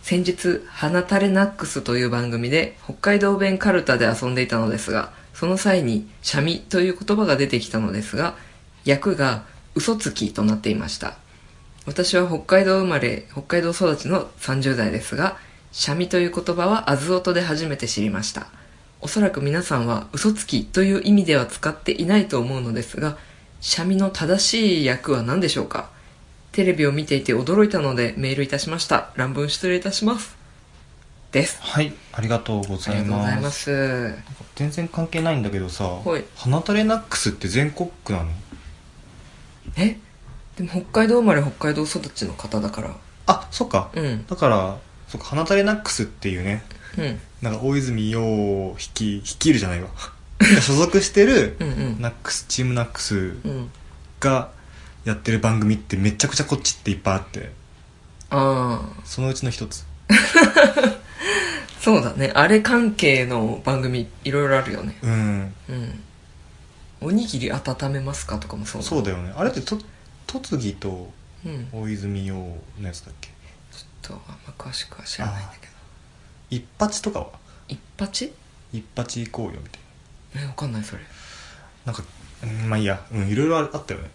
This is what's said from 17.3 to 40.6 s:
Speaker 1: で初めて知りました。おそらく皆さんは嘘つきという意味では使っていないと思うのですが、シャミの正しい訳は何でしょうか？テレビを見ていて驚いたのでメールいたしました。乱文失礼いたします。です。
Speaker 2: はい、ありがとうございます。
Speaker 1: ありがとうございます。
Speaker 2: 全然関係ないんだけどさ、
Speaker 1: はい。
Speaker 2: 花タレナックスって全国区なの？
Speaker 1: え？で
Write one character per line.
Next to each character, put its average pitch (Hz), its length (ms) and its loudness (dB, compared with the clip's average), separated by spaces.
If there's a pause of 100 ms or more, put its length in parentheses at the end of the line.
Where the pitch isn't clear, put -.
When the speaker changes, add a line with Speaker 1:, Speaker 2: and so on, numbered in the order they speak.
Speaker 1:
で 170 80 2
初 160 260 -2
め 143 100 -4
て 117 120 -6
知 104 140 -2
り 107 80 0
ま 107 120 -4
し - 100 -6
た。 - 160 -10 (520)
お 151 80 -8
そ 214 120 0
ら 202 120 4
く 139 80 -4
皆 147 220 0
さ 147 160 0
ん 117 100 0
は 107 240 -2
嘘 214 200 2
つ - 140 -4
き - 180 0
と 190 200 2
い 196 100 4
う - 80 0
意 202 80 2
味 202 140 8
で 156 120 4
は 120 100 4
使 - 220 -6
っ 151 60 -4
て - 160 -4
い - 160 -2
な 208 120 6
い 196 100 4
と 131 100 0
思 127 200 -2
う - 20 -4
の 117 120 -4
で 117 100 -2
す - 180 -8
が、 151 180 -4 (420)
シ - 200 -2
ャ 170 40 -2
ミ 190 120 2
の 190 140 2
正 180 340 2
し 190 400 2
い 127 40 4
訳 127 220 -2
は 123 120 2
何 131 180 0
で 165 80 2
し 143 100 0
ょ 110 60 -2
う - 20 -6
か？ - 240 -8 (640)
テ 190 120 2
レ 180 80 4
ビ 151 140 4
を 139 60 4
見 151 120 -2
て 139 120 2
い 135 80 0
て 127 100 2
驚 160 300 4
い 208 40 4
た 190 120 0
の 135 160 0
で 117 200 0
メ 135 140 0
ー 139 60 0
ル 143 80 0
い 135 40 -4
た 139 120 -2
し 160 100 -4
ま 165 80 -4
し - 80 -4
た。 - 300 2
乱 131 160 -2
文 143 160 -2
失 180 200 -4
礼 180 80 2
い 180 40 0
た 196 100 -4
し 196 140 -2
ま 220 160 2
す。 - 160 -14 (960)
で 170 140 4
す。 - 160 -8
Speaker 2:
は - 180 -2
い、 147 140 -2 (180)
あ - 80 -6
り 107 80 -2
が 113 100 2
と 110 200 -2
う 101 40 -2
ご - 20 -4
ざ 98 80 -6
い 95 40 -4
ま - 20 -8
す。 - 120 -6
Speaker 1:
あ 104 40 0
り 101 40 0
が 104 80 -2
と 101 80 0
う 104 40 0
ご 104 60 0
ざ 127 80 0
い 135 80 0
ま 143 100 -2
す。 131 640 -2 (400)
Speaker 2:
全 147 160 -2
然 170 160 -4
関 165 220 -4
係 165 120 -4
な 160 120 2
い 143 60 0
ん 117 40 0
だ 104 80 -2
け 98 80 -2
ど 92 100 -4
さ、 95 160 -6
Speaker 1:
は 104 340 -2
い。 - 60 -8 (120)
Speaker 2:
花 139 240 2
タ 202 140 0
レ 214 100 4
ナ 220 120 4
ッ - 40 -4
ク - 180 -6
ス 107 120 0
っ - 20 -8
て - 160 -6
全 139 240 2
国 175 180 -6 (140)
区 107 80 -4
な 87 100 -2
の？ 82 80 -4 (1500)
Speaker 1:
え？ 214 180 2 (600)
で 180 80 -4